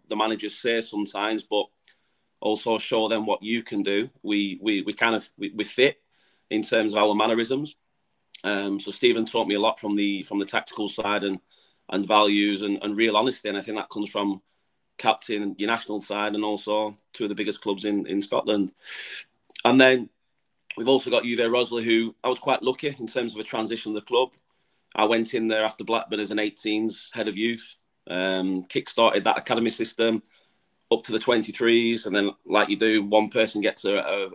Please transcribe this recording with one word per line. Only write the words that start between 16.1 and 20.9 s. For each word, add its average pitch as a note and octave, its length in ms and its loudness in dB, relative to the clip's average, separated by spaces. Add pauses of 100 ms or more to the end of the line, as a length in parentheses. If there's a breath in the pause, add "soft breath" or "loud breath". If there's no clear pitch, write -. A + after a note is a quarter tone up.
and G#2 80 -2
also G#2+ 520 -2 (180)
two A2+ 120 -6
of G2+ 40 -4
the G2+ 60 -6
biggest G#2 260 -6
clubs G2+ 240 -4
in, G#2 220 0
in G2 140 -2
Scotland. G#2 500 0 (920 loud breath)
And B2 160 8
then B2+ 300 8 (640)
we've A#2 120 -2
also C3 220 4